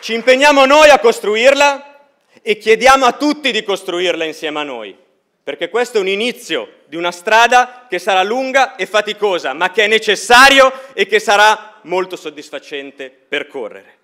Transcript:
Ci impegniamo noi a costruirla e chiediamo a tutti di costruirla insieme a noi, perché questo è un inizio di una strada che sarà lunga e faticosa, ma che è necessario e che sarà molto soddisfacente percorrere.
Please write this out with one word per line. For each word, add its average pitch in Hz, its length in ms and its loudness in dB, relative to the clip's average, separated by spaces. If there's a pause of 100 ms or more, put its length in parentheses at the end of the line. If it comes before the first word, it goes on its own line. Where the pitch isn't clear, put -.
Ci 220 60 -6
impegniamo 269 500 4
noi 302 240 6
a 269 80 6
costruirla 262 1080 0 (340)
e 214 160 -4
chiediamo 247 480 2
a 240 80 2
tutti 294 380 -4
di 214 100 -4
costruirla 180 640 -6
insieme 151 360 -8
a 147 40 -6
noi, 113 340 -14 (460)
perché 160 260 -10
questo 240 300 -4
è - 20 -4
un 190 60 -4
inizio 196 800 -8
di 143 80 -18
una 175 160 -4
strada 233 760 0
che 180 120 -8
sarà 190 240 -2
lunga 262 520 -2
e - 120 -8
faticosa, 202 680 -4
ma 175 160 -4
che 214 140 -2
è 208 40 0
necessario 247 840 4 (220)
e 196 100 -2
che 208 140 -2
sarà 208 640 0
molto 180 320 -6
soddisfacente 139 960 -16
percorrere. 113 920 -12